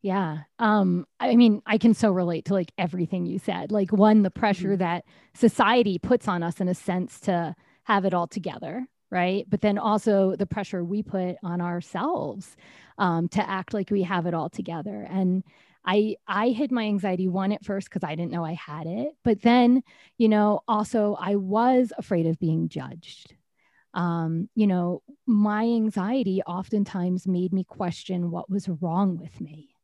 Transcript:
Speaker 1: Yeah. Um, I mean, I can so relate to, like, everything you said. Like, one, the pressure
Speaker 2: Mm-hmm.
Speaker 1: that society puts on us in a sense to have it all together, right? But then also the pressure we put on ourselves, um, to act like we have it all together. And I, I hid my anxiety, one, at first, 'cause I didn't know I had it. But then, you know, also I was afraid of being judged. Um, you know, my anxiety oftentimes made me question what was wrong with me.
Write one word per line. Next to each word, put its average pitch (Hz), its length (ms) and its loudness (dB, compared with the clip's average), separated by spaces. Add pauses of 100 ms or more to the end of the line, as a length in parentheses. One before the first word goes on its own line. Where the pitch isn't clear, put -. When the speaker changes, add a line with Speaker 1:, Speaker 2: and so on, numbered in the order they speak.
Speaker 1:
Yeah. 180 420 -2 (180)
Um, 196 460 2 (120)
I - 160 0
mean, 226 320 8
I 214 100 0
can 226 160 6
so 208 200 2
relate 175 340 0
to, 202 80 0
like, 185 240 0
everything 180 480 -2
you 185 120 -4
said. 180 340 -4
Like, 202 200 0
one, 214 300 8
the 185 80 2
pressure 196 440 0
Speaker 2:
Mm-hmm. 180 40 -2
Speaker 1:
that 175 260 -2 (300)
society 220 640 4
puts - 300 0
on 175 160 -2
us 170 160 -4
in 180 80 0
a 180 60 0
sense - 460 -4
to 175 340 -2 (300)
have 202 200 2
it 180 100 0
all 170 140 -2
together, 185 580 -8 (240)
right? 180 400 -2
But 208 100 -2
then 202 160 2
also 202 600 2
the 196 100 -2
pressure 190 380 -6
we 202 180 -4
put 185 400 -4
on 175 180 -4
ourselves, 175 960 -6 (420)
um, 170 320 0
to - 200 -2
act 190 240 -6
like 196 160 -4
we 202 140 0
have 175 220 -2
it 170 80 -2
all 160 140 -4
together. 190 600 -10
And 185 320 0 (420)
I, 208 320 0 (120)
I 214 220 0
hid 240 200 -2
my 233 140 -2
anxiety, 190 420 -2
one, 190 240 0
at - 140 -4
first, 202 260 -6
'cause 180 140 -6
I 156 100 -6
didn't 170 180 -6
know 170 120 -4
I 160 100 -6
had 156 320 -12
it. 233 280 -6 (100)
But 220 180 2
then, 247 400 6 (360)
you 226 100 4
know, 208 400 4
also 208 500 0
I 196 180 -2
was 226 640 2
afraid 165 280 0
of 165 120 0
being 165 300 0
judged. - 680 -14 (600)
Um, 170 600 -2
you 214 120 4
know, 180 360 0 (240)
my 208 380 2
anxiety 220 800 0
oftentimes 185 840 -2
made 180 260 -2
me 190 120 -2
question 175 680 -6
what - 200 -8
was 196 180 -4
wrong 175 500 -2
with 175 220 -16
me. 151 440 -16